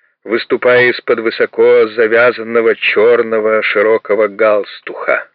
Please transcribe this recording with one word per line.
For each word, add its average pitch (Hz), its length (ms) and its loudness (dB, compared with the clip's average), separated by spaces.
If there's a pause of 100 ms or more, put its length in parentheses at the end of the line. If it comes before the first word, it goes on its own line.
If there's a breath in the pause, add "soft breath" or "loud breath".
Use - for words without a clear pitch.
(260)
выступая 123 640 0
из-под 117 320 -4
высоко 113 640 2
завязанного 113 880 0
черного 110 880 0
широкого 107 640 0
галстуха. 101 1080 -4